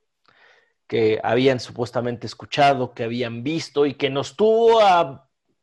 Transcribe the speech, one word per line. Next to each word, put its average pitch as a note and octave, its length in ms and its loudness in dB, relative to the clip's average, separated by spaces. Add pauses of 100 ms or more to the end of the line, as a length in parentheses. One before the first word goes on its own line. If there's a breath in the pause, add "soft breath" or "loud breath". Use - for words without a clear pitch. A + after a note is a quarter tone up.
(880 soft breath)
que A2 380 0
habían B2+ 360 2
supuestamente A#2+ 680 -8
escuchado, C3+ 640 0
que B2 120 -8
habían A#2 380 -6
visto D3 440 -2
y C3+ 80 -2
que C3+ 160 -8
nos C3+ 260 -8
tuvo A3+ 460 4
a E3+ 480 0 (320)